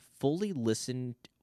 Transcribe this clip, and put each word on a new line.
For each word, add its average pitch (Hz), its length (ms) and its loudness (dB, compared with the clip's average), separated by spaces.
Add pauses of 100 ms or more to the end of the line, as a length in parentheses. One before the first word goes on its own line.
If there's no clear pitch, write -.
(200)
fully 180 320 2
listen, 123 640 -2 (280)